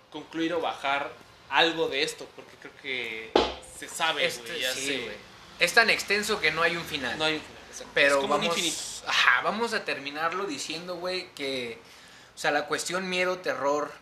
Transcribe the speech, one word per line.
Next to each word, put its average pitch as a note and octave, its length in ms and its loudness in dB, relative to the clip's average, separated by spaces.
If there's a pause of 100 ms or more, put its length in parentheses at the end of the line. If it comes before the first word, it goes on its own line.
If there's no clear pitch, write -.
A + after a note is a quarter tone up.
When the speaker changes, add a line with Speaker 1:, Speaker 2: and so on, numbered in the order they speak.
(100)
Speaker 1:
concluir D#3+ 440 -2
o E3 60 2
bajar C#3 520 0 (380)
algo D#3+ 380 4
de C3+ 140 0
esto D#3 320 -4
porque - 260 -18
creo C3+ 120 -16 (100)
que A2+ 480 -6 (480)
se C#3 100 -14
sabe, D#3 380 0
Speaker 2:
Este, A#2+ 220 -4
Speaker 1:
güey, B2 120 -4
ya B2+ 140 0
Speaker 2:
sí, C3+ 120 -4
Speaker 1:
sé. C#3 160 0
Speaker 2:
güey. G#2+ 140 -8 (440)
Es F3 140 2
tan A3+ 160 6
extenso G#3 500 0
que D#3 100 4
no D#3+ 120 0
hay E3+ 140 2
un E3 80 -6
final. C#3 340 -4
Speaker 1:
No D#3 60 0
hay D#3 100 2
un D3+ 60 -4
final, - 300 -16
exacto. - 240 -14
Speaker 2:
Pero C#3+ 220 8
Speaker 1:
Es C#3 60 6
como C#3+ 120 2
un D3+ 60 4
Speaker 2:
vamos, E3+ 180 0
Speaker 1:
infinito. E3+ 220 -2 (260)
Speaker 2:
ajá, C3 360 4
vamos G#3 320 0
a G3 100 -2
terminarlo D#3 600 -4
diciendo, E3 520 -6
güey, F3+ 380 -4
que, B2+ 440 -6 (560)
o - 40 -20
sea, D#3 120 2
la D3 160 2
cuestión F3 440 -2
miedo, F3+ 280 0
terror C#3+ 640 0